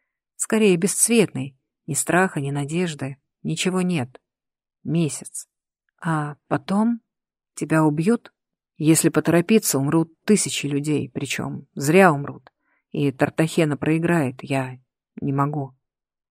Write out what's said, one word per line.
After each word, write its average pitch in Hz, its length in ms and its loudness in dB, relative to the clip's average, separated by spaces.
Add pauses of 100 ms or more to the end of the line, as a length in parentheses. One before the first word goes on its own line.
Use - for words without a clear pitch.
(360)
Скорее, 214 400 2
бесцветный. 165 840 0 (280)
Ни 151 80 -6
страха, 170 460 0
ни 139 100 -4
надежды. 143 680 -4 (240)
Ничего 180 400 -2
нет. 175 380 -2 (640)
Месяц. - 640 -4 (520)
«А 151 360 -4 (120)
потом 226 520 -2 (540)
тебя 160 300 0
убьют?» 160 480 0 (460)
«Если 160 320 4
поторопиться, 170 680 2
умрут 160 340 0 (120)
тысячи - 420 0
людей, 143 420 -2
причём 139 680 -8
зря 160 380 6
умрут. 139 380 -6 (400)
И 143 220 -2
Тартахена 151 640 0
проиграет, 160 680 0
я 131 360 -6 (420)
не 143 120 -4
могу». 143 440 -4 (540)